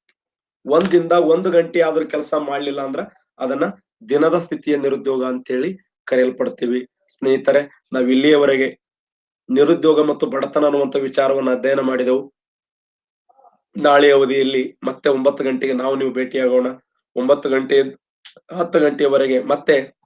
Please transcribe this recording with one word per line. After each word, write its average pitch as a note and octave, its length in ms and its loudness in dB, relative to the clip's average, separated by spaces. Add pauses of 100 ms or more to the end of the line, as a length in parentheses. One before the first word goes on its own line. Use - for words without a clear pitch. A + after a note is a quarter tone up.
(640)
ಒಂದಿಂದ E3+ 460 2
ಒಂದು F3 400 2
ಗಂಟೆ E3+ 300 2
ಆದ್ರೂ D#3 240 0
ಕೆಲಸ D3+ 280 -8
ಮಾಡ್ಲಿಲ್ಲ C#3+ 480 -4
ಅಂದ್ರ C3+ 180 -8 (400)
ಅದನ್ನ C3+ 240 -4 (460)
ದಿನದ D#3 280 2
ಸ್ಥಿತಿಯ D3+ 400 -4
ನಿರುದ್ಯೋಗ C3 480 -2
ಅಂತ B2+ 220 -8
ಹೇಳಿ C#3+ 300 -4 (280)
ಕರೆಯಲ್ಪಡ್ತೀವಿ. B2+ 840 -2 (200)
ಸ್ನೇಹಿತರೆ, C3+ 840 -2
ನಾವ್ B2+ 180 0
ಇಲ್ಲಿಯವರೆಗೆ C3+ 680 2 (680)
ನಿರುದ್ಯೋಗ D3+ 520 4
ಮತ್ತು D3+ 240 -2
ಬಡತನ C#3 380 -2
ಅನ್ನುವಂತ C#3+ 320 0
ವಿಚಾರವನ್ನ C3+ 580 0
ಅಧ್ಯಯನ C3 260 0
ಮಾಡಿದೆವು. C3 540 -2 (1400)
ನಾಳೆ C#3+ 340 6
ಅವಧಿಯಲ್ಲಿ C3+ 720 0
ಮತ್ತೆ C3 260 -4
ಒಂಬತ್ತು C#3 340 0
ಗಂಟೆಗೆ C3 300 -2
ನಾವು C3 220 -2
ನೀವು C3+ 180 -4
ಭೇಟಿಯಾಗೋಣ. B2+ 540 0 (480)
ಒಂಬತ್ತು C#3 340 0
ಗಂಟೆ, C3+ 320 0 (720)
ಹತ್ತು F3 260 -2
ಗಂಟೆಯವರೆಗೆ C#3 640 0
ಮತ್ತೆ C#3 640 -2